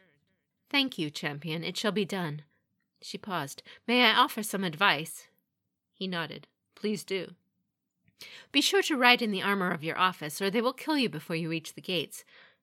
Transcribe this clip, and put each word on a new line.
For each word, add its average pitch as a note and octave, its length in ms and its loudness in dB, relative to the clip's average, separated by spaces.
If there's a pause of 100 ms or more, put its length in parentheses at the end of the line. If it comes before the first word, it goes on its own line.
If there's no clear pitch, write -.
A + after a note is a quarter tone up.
(720)
"Thank C#4 280 0
you, D3+ 100 -2
champion. D#3 540 -6
It F3 140 -6
shall G#3 160 0
be G3+ 120 0
done." E3 380 -4 (580)
She - 180 -12
paused. E3 440 -6 (240)
"May B3 160 4
I A3 140 8
offer A#3+ 260 4
some G3 220 -2
advice?" D#3+ 640 0 (640)
He F#3+ 160 -6
nodded. E3 400 -6 (260)
"Please G#3 300 -4
do." F3+ 320 -6 (1120)
"Be C#4 100 2
sure F#4+ 220 4
to D#4 140 0
ride B3 240 6
in A3+ 100 0
the F#3+ 120 -2
armor G3 300 2
of D3+ 120 -6
your D#3+ 140 -4
office, F3 420 0
or G3 100 2
they A3 120 0
will B3 100 2
kill D4+ 240 -2
you B3 120 2
before D#3+ 280 -6
you D#3+ 140 -2
reach D#3+ 240 -6
the D3+ 60 -18
gates. - 440 -4 (380)